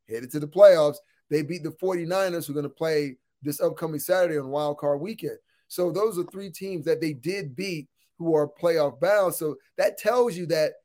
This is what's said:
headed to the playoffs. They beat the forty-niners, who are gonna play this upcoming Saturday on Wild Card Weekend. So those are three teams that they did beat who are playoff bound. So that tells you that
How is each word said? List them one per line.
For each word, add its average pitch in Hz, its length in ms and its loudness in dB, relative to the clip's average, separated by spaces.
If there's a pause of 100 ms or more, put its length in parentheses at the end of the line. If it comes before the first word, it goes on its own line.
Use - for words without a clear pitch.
headed 120 220 -8
to 151 80 -4
the 147 80 -6
playoffs. 165 500 6 (320)
They 151 120 2
beat 156 220 -6
the 156 80 -6
forty-niners, 180 760 -2
who 147 60 -6
are - 20 -6
gonna 143 140 -4
play 147 480 -2 (240)
this 143 200 -6
upcoming 160 380 -2
Saturday 180 400 2
on 131 100 -6
Wild 147 280 -2
Card 143 220 0
Weekend. 170 380 -8 (300)
So 180 240 -2
those 202 260 -2
are 175 60 -2
three 190 260 -14
teams 180 360 -8
that 160 160 0
they 160 120 -2
did 147 420 -8
beat 175 320 -8 (300)
who 165 180 0
are 147 120 4
playoff 147 520 0
bound. 185 360 2
So 151 220 -4 (200)
that 190 200 2
tells 233 380 2
you 180 120 -6
that 156 260 0 (120)